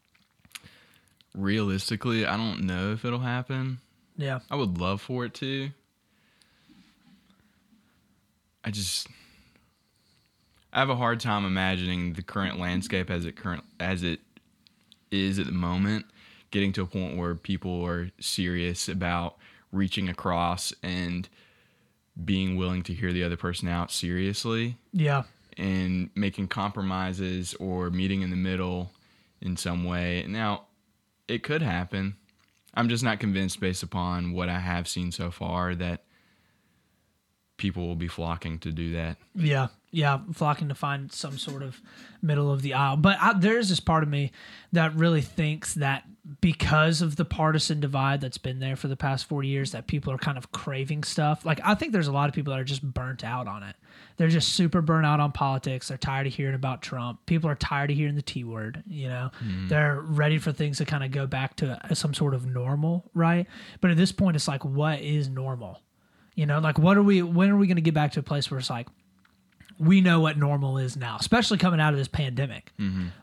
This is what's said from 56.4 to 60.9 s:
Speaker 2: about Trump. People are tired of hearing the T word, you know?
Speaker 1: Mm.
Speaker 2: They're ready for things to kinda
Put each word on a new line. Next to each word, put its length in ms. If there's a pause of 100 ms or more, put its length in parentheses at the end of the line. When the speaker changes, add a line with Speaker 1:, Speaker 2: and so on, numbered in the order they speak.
Speaker 2:
about 280
Trump. 440
People 240
are 60
tired 340
of 60
hearing 180
the 80
T 220
word, 420
you 220
know? 220 (120)
Speaker 1:
Mm. 260
Speaker 2:
They're 340
ready 360
for 140
things 260
to 60
kinda 240